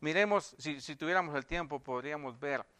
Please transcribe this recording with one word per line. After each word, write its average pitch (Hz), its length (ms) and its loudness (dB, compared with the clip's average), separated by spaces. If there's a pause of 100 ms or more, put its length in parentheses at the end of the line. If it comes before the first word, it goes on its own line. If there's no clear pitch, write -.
Miremos, 196 580 4
si, 147 220 -4
si 147 160 -8
tuviéramos 160 400 2
el 131 100 -2
tiempo, 156 320 -2
podríamos 131 600 -4
ver, 139 260 -2 (140)